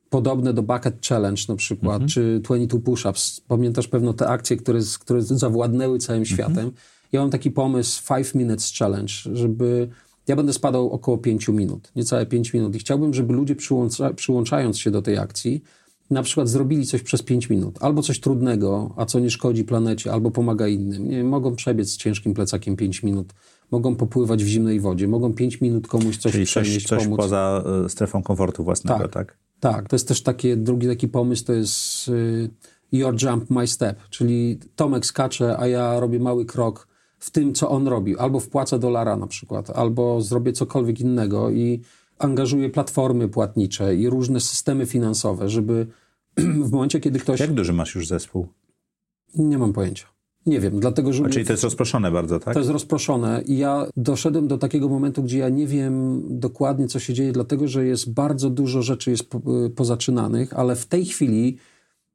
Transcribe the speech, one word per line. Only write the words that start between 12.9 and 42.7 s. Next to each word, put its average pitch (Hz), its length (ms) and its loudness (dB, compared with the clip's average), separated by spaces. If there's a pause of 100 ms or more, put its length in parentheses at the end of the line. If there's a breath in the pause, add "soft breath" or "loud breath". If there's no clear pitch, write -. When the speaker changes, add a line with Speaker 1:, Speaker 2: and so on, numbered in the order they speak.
Speaker 1:
żeby 123 200 0
ludzie 139 220 0
przyłącza-, 127 580 0
przyłączając 123 640 0
się - 120 -2
do 104 120 0
tej 101 160 0
akcji, 117 440 -4 (480 soft breath)
na 131 120 2
przykład 131 260 0
zrobili 135 380 2
coś 120 160 -2
przez - 200 0
pięć 120 280 0
minut, 98 300 0
albo 147 220 2
coś 139 180 -2
trudnego, 107 760 0
a 113 100 -2
co 127 140 0
nie 123 100 2
szkodzi 117 340 0
planecie, 110 480 0
albo 113 180 2
pomaga 113 380 0
innym. 101 400 -2
Nie 131 80 -2
wiem, 123 120 0
mogą 131 280 0
przebiec 110 340 0
z - 60 -6
ciężkim 104 380 -2
plecakiem 101 420 -2
pięć 95 260 -2
minut, 98 300 -2 (380 soft breath)
mogą 120 260 2
popływać 117 480 2
w - 20 2
zimnej 110 340 2
wodzie, 98 280 0
mogą 117 240 2
pięć 120 280 -2
minut 117 280 0
komuś 113 280 2
coś 110 160 0
Speaker 2:
Czyli 101 120 2
Speaker 1:
przenieść, 104 300 2
Speaker 2:
coś, 104 120 -2
coś 110 180 2
Speaker 1:
pomóc. 107 140 0
Speaker 2:
poza, 98 460 2 (200)
e, 90 40 -2
strefą 98 340 -2
komfortu 90 420 0
własnego, 87 340 0
Speaker 1:
Tak. 98 140 -2
Speaker 2:
tak? - 240 -6 (240)
Speaker 1:
Tak, 104 280 0
to 135 80 2
jest - 120 -2
też - 140 0
takie, 123 340 0
drugi 120 320 0
taki 120 200 0
pomysł, 123 360 0
to - 80 -2
jest, - 560 -2
y, 113 420 -2 (420 soft breath)
Your 131 300 0
Jump, 120 280 0
My 123 160 2
Step, 110 300 -2 (140)
czyli 120 480 0 (180)
Tomek 139 300 0
skacze, 127 520 0
a 127 80 0
ja 120 340 0
robię 120 180 0
mały 123 280 0
krok 117 420 -2 (300)
w - 120 -14
tym, 143 240 2
co - 160 0
on 139 180 2
robi. 104 300 0
Albo 127 220 0
wpłacę 135 380 0
dolara 117 380 2
na 98 100 -4
przykład, - 440 -8
albo 120 520 2
zrobię 120 300 0
cokolwiek 120 480 0
innego 113 500 2
i 120 300 0 (380 loud breath)
angażuję 135 520 2
platformy 123 580 0